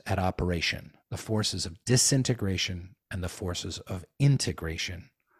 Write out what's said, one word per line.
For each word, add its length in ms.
at 120
operation, 720
the 60
forces 500
of 180
disintegration 1120
and 120
the 60
forces 520
of 240
integration. 920